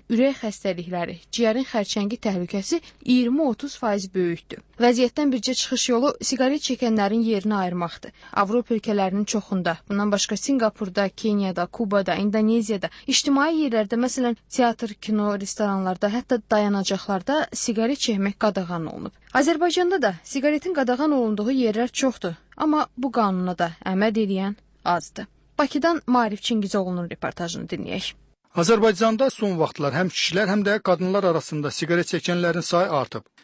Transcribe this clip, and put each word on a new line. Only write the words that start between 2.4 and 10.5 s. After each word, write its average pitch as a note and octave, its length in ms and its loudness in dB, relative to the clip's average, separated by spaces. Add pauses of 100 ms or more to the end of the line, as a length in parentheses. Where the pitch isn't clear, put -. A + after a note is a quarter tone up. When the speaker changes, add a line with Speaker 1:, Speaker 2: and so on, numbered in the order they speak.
Speaker 1:
iyirmi B3+ 400 4
otuz C4+ 320 -2
faiz G#3 300 -2 (100)
böyükdür. F3 460 -4 (180)
Vəziyyətdən B3 540 4
bircə B3+ 180 -2
çıxış - 380 -2
yolu B3 240 2 (100)
siqaret C4 400 0
çəkənlərin A3 640 0
yerini G#3+ 280 0
ayırmaqdır. F3 580 -4 (260)
Avropa A3+ 360 0
ölkələrinin G3+ 500 0
çoxunda, F#3 500 -2 (140)
bundan G3+ 260 0
başqa G3+ 220 -2
Sinqapurda, G#3 720 -2